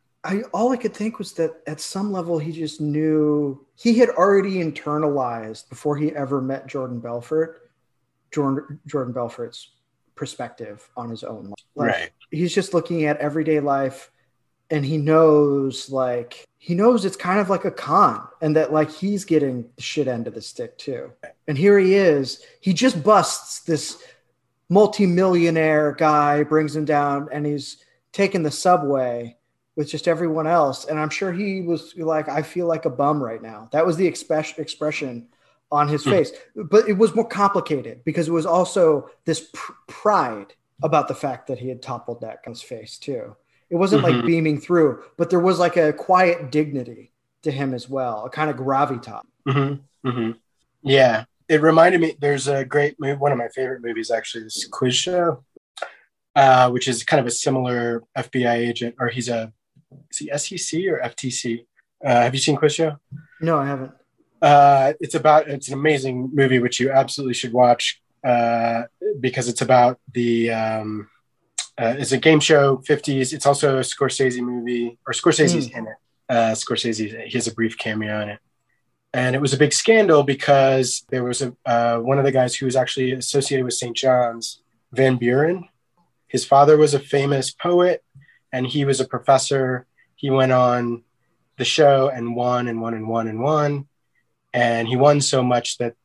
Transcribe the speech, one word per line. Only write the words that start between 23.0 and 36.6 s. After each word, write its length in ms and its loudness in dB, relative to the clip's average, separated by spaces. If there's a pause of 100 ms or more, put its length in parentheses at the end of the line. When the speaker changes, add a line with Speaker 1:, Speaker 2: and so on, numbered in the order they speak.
Speaker 1:
busts 580 2
this 420 -6 (680)
multimillionaire 1200 4
guy, 500 2
brings 340 0
him 80 -4
down, 480 0
and 140 -6
he's 320 -8 (340)
taking 300 -2
the 80 -2
subway 840 0 (400)
with 120 -4
just 180 -8
everyone 400 0
else. 380 0
And 140 -6
I'm 100 -2
sure 240 -6
he 300 -6
was 340 -6
like, 320 -4
"I 140 -2
feel 240 -6
like 180 -2
a 60 -2
bum 320 0
right 180 -8
now." 320 -18
That 140 2
was 100 0
the 140 0
expe-, 480 -6
expression 720 -8 (420)
on 180 0
his 160 -2
Speaker 2:
Hmm. 60 0
Speaker 1:
face. 220 2 (220)
But 340 2